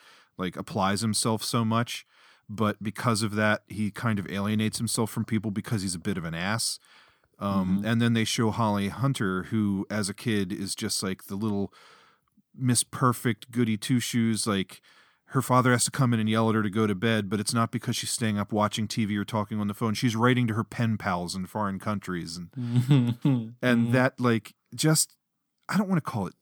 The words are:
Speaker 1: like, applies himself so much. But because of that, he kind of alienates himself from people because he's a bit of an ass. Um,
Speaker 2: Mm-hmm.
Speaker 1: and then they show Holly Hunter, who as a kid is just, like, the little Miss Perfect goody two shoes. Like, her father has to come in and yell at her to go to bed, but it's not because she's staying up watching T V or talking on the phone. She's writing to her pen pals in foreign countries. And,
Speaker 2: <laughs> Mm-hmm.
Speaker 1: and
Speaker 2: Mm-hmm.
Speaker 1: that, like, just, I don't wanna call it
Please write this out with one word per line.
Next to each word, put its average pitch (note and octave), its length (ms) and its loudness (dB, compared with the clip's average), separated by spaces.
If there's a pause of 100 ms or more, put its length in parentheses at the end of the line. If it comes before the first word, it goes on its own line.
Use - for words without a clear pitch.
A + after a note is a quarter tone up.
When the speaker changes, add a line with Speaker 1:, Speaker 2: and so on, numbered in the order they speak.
(380)
Speaker 1:
like, F2+ 180 -4
applies G2 440 0
himself A2 420 0
so A#2 220 0
much. A2+ 420 -2 (420)
But G#2 340 -2
because G#2+ 400 0
of G2+ 120 -2
that, G#2+ 320 2
he G#2+ 240 -4
kind A2 280 -2
of F#2+ 120 -6
alienates G#2+ 480 -2
himself A2+ 320 -2
from A2 140 -4
people A2 260 -2
because G2+ 320 -4
he's F#2 140 -2
a - 20 -6
bit F#2 180 -4
of E2+ 80 -6
an E2 100 -6
ass. G2 440 -2 (640)
Um, G2 380 0
Speaker 2:
Mm-hmm. G#2 80 -4
Speaker 1:
and A#2 160 2
then A#2 100 4
they A2+ 120 2
show A2 260 0
Holly G2+ 380 0
Hunter, F#2 560 -2
who G2+ 460 0
as G#2 180 -2
a G2+ 60 -4
kid G2+ 380 -2
is F#2+ 240 -6
just, - 260 -4
like, F#2+ 220 -6
the G2+ 120 -10
little G2+ 360 -2 (800)
Miss B2 280 2
Perfect - 680 0
goody A2+ 260 0
two B2 220 0
shoes. A2+ 460 0
Like, G2 360 -2 (440)
her C3+ 140 -2
father B2+ 300 4
has A#2+ 140 4
to - 80 0
come B2 200 4
in A2+ 60 4
and G#2+ 100 2
yell A2 200 4
at G#2+ 80 4
her A2 80 2
to G#2 40 0
go G#2+ 180 2
to G#2 100 2
bed, G#2+ 340 2
but G#2 80 0
it's G#2 160 -2
not A#2 160 2
because A#2+ 240 -4
she's - 160 -4
staying A2 280 0
up G2+ 140 -4
watching G#2 360 0
T A#2 160 -2
V G#2 120 0
or G2+ 80 0
talking G#2+ 360 -4
on G#2 80 -2
the G2+ 60 -4
phone. A2+ 200 -2
She's A2+ 220 0
writing B2 320 4
to A2 60 0
her A2 100 0
pen A2 340 0
pals F2+ 380 -2
in F#2 100 -8
foreign G2 320 -4
countries. F2+ 580 -6
And, - 140 -12
Speaker 2:
<laughs> - 80 -16
Mm-hmm. B2 680 2
Speaker 1:
and A#2 240 0 (100)
Speaker 2:
Mm-hmm. A#2 300 4
Speaker 1:
that, C3 260 2
like, A#2 360 0 (200)
just, D#3 400 2 (540)
I D3+ 100 0
don't G3+ 100 2
wanna F#3 120 2
call G2 260 -4
it - 160 -10